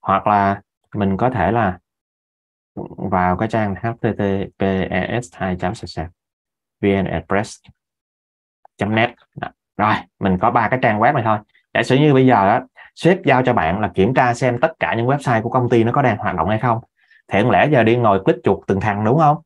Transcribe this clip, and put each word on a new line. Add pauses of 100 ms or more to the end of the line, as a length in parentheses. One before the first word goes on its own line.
Hoặc
là (340)
mình
có
thể
là (1160)
vào
cái
trang
H (140)
T (120)
T (360)
P (600)
S
hai
chấm
sẹt
sẹt (760)
V (160)
N
Express (1200)
chấm
net. (220)
Đó. (280)
Rồi, (260)
mình
có
ba
cái
trang
web
này
thôi. (360)
Giả
sử
như
bây
giờ
á, (320)
sếp
giao
cho
bạn
là
kiểm
tra
xem
tất
cả
những
website
của
công
ty
nó
có
đang
hoạt
động
hay
không. (480)
Thì
không
lẽ
giờ
đi
ngồi
click
chuột
từng
thằng
đúng
không?